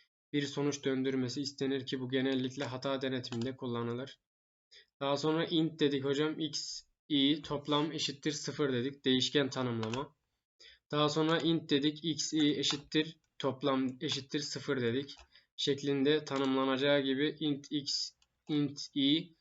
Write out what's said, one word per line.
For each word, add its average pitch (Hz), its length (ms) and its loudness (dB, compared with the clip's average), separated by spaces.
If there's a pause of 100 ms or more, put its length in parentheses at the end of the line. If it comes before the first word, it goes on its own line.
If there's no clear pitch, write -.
(340)
bir 143 80 2
sonuç 143 440 -2
döndürmesi 131 560 0
istenir 135 440 -2
ki 135 140 -4
bu 127 100 -6
genellikle 131 560 0
hata 131 360 -4
denetiminde 127 540 -4
kullanılır. 120 640 -6 (800)
Daha 139 180 0
sonra 156 280 2
int 156 340 0
dedik 139 240 2
hocam, 147 360 0
x, - 420 -6 (280)
i 143 320 4
toplam 147 500 0
eşittir 147 400 -4
sıfır 143 420 -2
dedik, 127 320 -2
değişken 131 440 4
tanımlama. 120 680 -4 (760)
Daha 151 180 4
sonra 156 300 4
int 160 300 2
dedik, 151 360 2
x, - 280 -2
i 147 260 4
eşittir 151 580 -2 (220)
toplam 131 600 0
eşittir 143 380 -4
sıfır 139 420 -4
dedik. 120 340 -2 (400)
Şeklinde 143 720 2
tanımlanacağı 135 760 2
gibi 135 380 0
int 147 320 -2
x, - 400 -4 (360)
int 147 320 0 (160)
i, 147 460 2